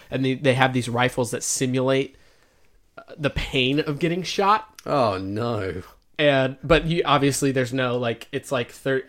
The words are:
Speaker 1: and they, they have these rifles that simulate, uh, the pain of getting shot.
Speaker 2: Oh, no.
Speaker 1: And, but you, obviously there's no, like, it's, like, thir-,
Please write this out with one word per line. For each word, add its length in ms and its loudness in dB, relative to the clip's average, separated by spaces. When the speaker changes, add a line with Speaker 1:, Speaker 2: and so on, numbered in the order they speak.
Speaker 1:
and 120 -2
they, 120 0
they 180 2
have 200 4
these 160 0
rifles 420 0
that 120 -4
simulate, 720 0
uh, 40 -18
the 120 0
pain 500 0
of 200 -2
getting 240 -2
shot. 460 0
Speaker 2:
Oh, 320 2
no. 680 -4
Speaker 1:
And, 460 2
but 220 4
you, 200 0
obviously 460 2
there's 220 0
no, 240 0
like, 340 -4
it's, 220 -6
like, 180 -2
thir-, 380 -2